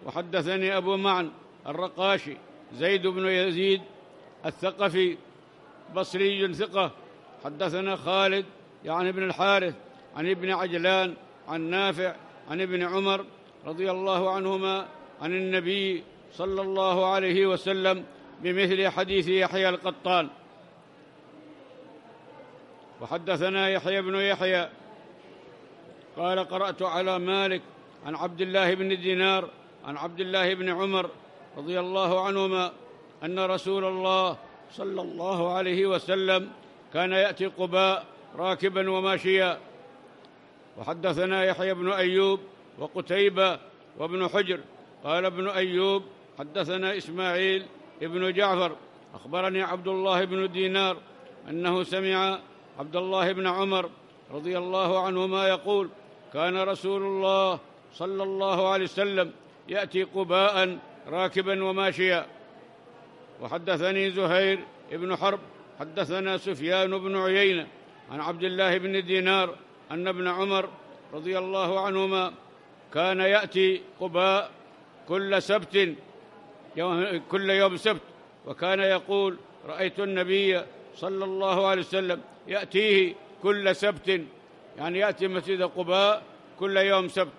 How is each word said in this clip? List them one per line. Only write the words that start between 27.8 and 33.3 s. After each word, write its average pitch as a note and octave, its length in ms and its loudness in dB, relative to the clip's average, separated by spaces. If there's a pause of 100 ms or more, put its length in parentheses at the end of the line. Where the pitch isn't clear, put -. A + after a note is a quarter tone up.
عن D3+ 100 -6
عبد E3+ 260 -4
الله F#3 320 2
بن F#3+ 280 -2
دينار F#3 480 2 (360)
عن C#3+ 120 -10
عبد E3+ 220 -8
الله F#3 340 2
بن F#3 160 -2
عمر F#3 400 0 (480)
رضي E3+ 220 -4
الله F#3 460 0
عنهما F#3+ 460 0 (520)
أن F3+ 160 -4